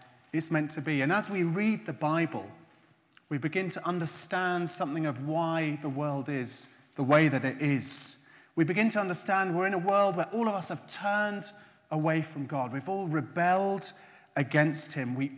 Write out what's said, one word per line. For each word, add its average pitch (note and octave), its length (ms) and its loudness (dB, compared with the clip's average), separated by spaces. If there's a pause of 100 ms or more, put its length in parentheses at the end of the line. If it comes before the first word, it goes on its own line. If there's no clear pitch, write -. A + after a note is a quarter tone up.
(320)
it's D#3+ 180 0
meant D3+ 220 2
to D3 100 -6
be." D3 180 0
And C#3 100 2
as G#3 200 0
we F#3 140 0
read G3+ 420 0
the D3+ 80 -6
Bible, D#3 580 -2 (800)
we D3 80 0
begin E3+ 320 -2
to - 160 -8
understand F3 800 -2
something D#3+ 380 -2
of C3+ 200 -4
why D#3+ 540 0
the D3+ 80 -6
world C#3 400 -2
is B2+ 400 -4 (280)
the C#3 80 -2
way D3+ 240 8
that C3+ 160 0
it C3 180 -4
is. - 640 -2 (260)
We E3+ 100 4
begin G3+ 260 2
to G#3 100 0
understand F#3+ 560 0
we're F#3 100 2
in G3 80 0
a F#3 40 0
world G3 360 4
where E3+ 120 0
all A3+ 200 0
of G#3 80 2
us F3+ 140 -2
have E3 200 -8
turned G3+ 600 -2 (400)
away D#3 320 2
from C#3+ 240 -8
God. B2+ 260 -4
We've C3+ 160 -6
all G3 180 -4
rebelled F3 840 0 (440)
against D3+ 580 2
him. B2+ 200 -4
We C3+ 240 -4